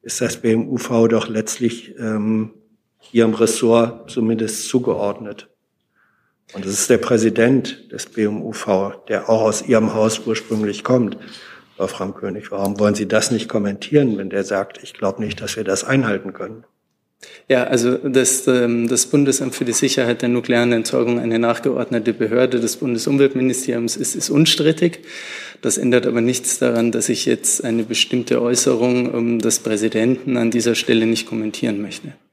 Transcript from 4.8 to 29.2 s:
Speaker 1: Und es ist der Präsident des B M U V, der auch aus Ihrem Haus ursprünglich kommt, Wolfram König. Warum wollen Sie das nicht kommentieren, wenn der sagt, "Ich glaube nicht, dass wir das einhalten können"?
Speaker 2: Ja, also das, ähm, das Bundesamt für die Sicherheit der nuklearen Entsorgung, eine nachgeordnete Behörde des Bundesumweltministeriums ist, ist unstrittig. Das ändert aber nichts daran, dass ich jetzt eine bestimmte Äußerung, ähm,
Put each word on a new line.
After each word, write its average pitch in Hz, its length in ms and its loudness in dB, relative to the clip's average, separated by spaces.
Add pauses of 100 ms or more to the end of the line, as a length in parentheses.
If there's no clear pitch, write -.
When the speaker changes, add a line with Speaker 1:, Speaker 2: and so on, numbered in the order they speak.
Speaker 1:
Und 95 120 -10
es 98 80 -4
ist - 160 -4
der 123 80 6
Präsident 113 960 0
des - 160 -10
B 110 180 -2
M 107 180 -4
U 113 80 -8
V, 98 380 0 (180)
der 104 220 -4
auch 113 120 4
aus 107 240 0
Ihrem 110 280 2
Haus 110 320 0
ursprünglich 107 580 -2
kommt, 120 340 2 (600)
Wolfram 95 360 -6
König. - 380 -8
Warum 98 260 -2
wollen 104 160 4
Sie 104 140 -2
das 107 240 2
nicht 110 160 -2
kommentieren, 110 680 0
wenn 95 120 -8
der 98 140 -2
sagt, 98 400 -4
"Ich - 100 -18
glaube 101 300 -4
nicht, 107 160 -6
dass 101 160 -8
wir 110 80 -6
das 95 220 -2
einhalten 110 480 -2
können"? 110 320 -14 (840)
Speaker 2:
Ja, 127 160 2
also 123 340 2
das, 131 500 0
ähm, 120 420 2
das 120 160 0
Bundesamt 135 500 2
für - 100 -4
die 120 60 -2
Sicherheit 120 500 0
der 123 80 0
nuklearen 120 440 2
Entsorgung, 120 460 0
eine 117 200 0
nachgeordnete 117 720 0
Behörde 123 460 2
des 113 160 -2
Bundesumweltministeriums 127 1200 0
ist, - 180 -4
ist - 160 -4
unstrittig. 160 680 2 (640)
Das 120 160 -2
ändert 123 280 2
aber 120 140 2
nichts 123 400 0
daran, 117 320 2
dass 113 160 -2
ich - 180 -2
jetzt - 380 0
eine 117 200 -2
bestimmte 120 580 0
Äußerung, 123 720 2
ähm, 117 240 0